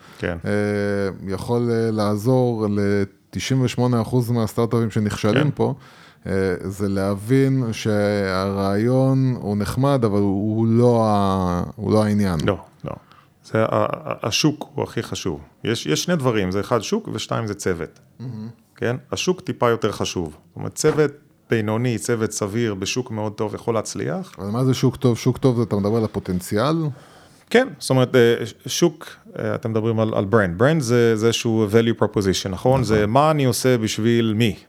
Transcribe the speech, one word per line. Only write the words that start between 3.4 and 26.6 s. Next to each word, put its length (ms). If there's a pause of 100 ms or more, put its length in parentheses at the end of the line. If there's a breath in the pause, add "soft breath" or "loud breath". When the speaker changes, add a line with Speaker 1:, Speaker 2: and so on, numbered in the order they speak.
Speaker 2:
ושמונה 400
אחוז 280
מהסטארט-אפים 600
שנכשלים 540
Speaker 1:
כן. 100
Speaker 2:
פה, 200 (520 loud breath)
אה, 60 (280)
זה 280
להבין 840
שהרעיון 1700
הוא 160
נחמד, 480
אבל 140
הוא, 400
הוא 80
לא 400
ה-, 560 (140)
הוא 160
לא 120
העניין. 420
Speaker 1:
לא, 120 (260)
לא. 80 (520 soft breath)
זה 200
ה-, 60
ה-, 580
השוק 460
הוא 100
הכי 180
חשוב. 380 (240)
יש, 220
יש 160
שני 140
דברים, 340
זה 100
אחד, 200
שוק, 320
ושתיים, 340
זה 80
צוות. 440 (220)
Speaker 2:
מהמם. 280 (280)
Speaker 1:
כן? 200 (160)
השוק 280
טיפה 300
יותר 220
חשוב. 380
זאת 260
אומרת, 180
צוות 360 (400)
בינוני, 480
צוות 340
סביר, 420
בשוק 360
מאוד 220
טוב 220
יכול 200
להצליח. 640
Speaker 2:
אבל 120
מה 140
זה 100
שוק 220
טוב? 220
שוק 200
טוב 180
זה, 60
אתה 140
מדבר 200
על 80
הפוטנציאל? 720 (760 loud breath)